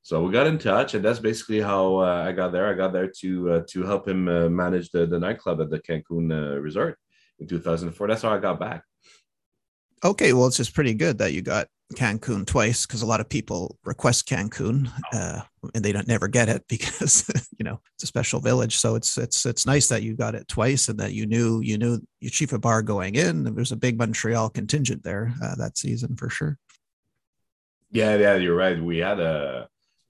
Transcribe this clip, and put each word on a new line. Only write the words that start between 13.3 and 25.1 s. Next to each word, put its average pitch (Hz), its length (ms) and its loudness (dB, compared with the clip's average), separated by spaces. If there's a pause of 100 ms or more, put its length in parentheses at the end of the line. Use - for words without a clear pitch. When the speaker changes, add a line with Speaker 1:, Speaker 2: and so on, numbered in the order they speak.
Speaker 2:
request - 420 0
Cancun, 120 640 -2 (220)
uh, 87 260 -4 (340)
and 110 120 -2
they 104 80 2
don't, 101 120 -2
never 110 220 2
get 117 220 4
it - 160 -2
<laughs> - 20 -20
because, - 580 0 (320)
you - 60 -6
know, - 160 -6 (160)
it's - 80 -14
a - 40 -8
special - 340 -2
village. 117 340 2
So 113 200 2
it's, - 220 -2
it's, - 280 -2
it's 120 200 -2
nice 139 220 4
that 110 160 0
you 110 100 -4
got 113 220 -4
it 110 140 -12
twice 131 400 2
and 107 100 -4
that 101 140 -4
you 107 120 -4
knew, 113 360 2
you 107 160 -2
knew 120 240 0 (180)
your 120 120 -8
chief - 200 0
of 120 80 -2
bar 110 220 4
going 101 340 -2
in. 160 300 2
There 113 80 -2
was 117 180 -2
a 120 60 -4
big 120 200 0
Montreal 113 520 0
contingent 123 540 -2
there, 107 380 -4